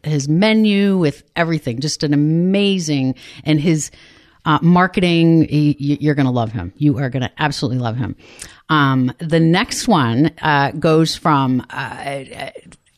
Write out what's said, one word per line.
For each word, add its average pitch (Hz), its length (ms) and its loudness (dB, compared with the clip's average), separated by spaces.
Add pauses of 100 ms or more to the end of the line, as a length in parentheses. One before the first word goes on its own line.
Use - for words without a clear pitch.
his 147 240 -2
menu, 202 680 2
with 156 260 -2 (120)
everything. 156 440 -4
Just 151 240 -6
an 147 100 0
amazing, 160 1000 0 (300)
and 156 140 2
his, 156 320 0 (540)
uh, 151 160 2
marketing, 170 800 4
y-, - 60 2 (320)
y-, 143 220 -2
you're 147 140 0
gonna 135 160 0
love 117 200 -2
him. 90 260 -8
You 143 200 2
are 135 120 -4
gonna 127 280 -4
absolutely 143 420 -2
love 117 160 -4
him. - 200 -6 (540)
Um, 135 500 2
the 165 200 0
next 165 480 0
one, 147 440 2 (100)
uh, 139 300 0
goes 160 440 0
from, 135 540 0
uh, - 40 -16 (640)
uh, - 140 -14 (480)